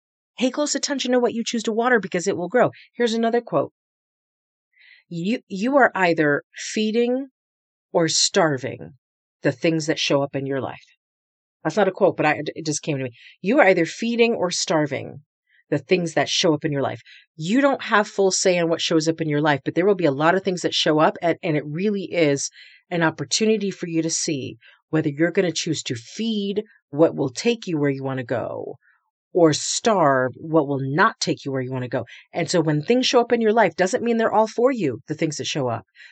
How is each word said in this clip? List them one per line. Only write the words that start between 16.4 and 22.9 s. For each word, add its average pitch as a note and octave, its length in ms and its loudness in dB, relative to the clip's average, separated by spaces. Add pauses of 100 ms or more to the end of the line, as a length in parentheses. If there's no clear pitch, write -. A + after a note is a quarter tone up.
up D3 100 -4
in D#3 60 -2
your C#3 120 0
life. A#2 180 -4 (340)
You F3+ 260 0
don't C#4 220 2
have G#3 240 2
full G3 240 2
say F#3 260 2
in E3+ 120 0
what E3 120 -2
shows D#3+ 280 0
up D#3+ 120 -2
in D#3+ 80 -2
your D3 120 2
life, D3 240 2
but - 100 -4
there F3 120 0
will G3+ 100 4
be F3 80 -4
a C#3+ 80 4
lot D#3+ 240 2
of F#3+ 80 -2
things F#3 160 -2
that - 140 -4
show D3+ 260 2
up, F#3 200 2
and, E3 220 0
and D#3+ 140 -2
it C#3+ 100 -4
really F#3+ 380 -4
is D3 460 0 (400)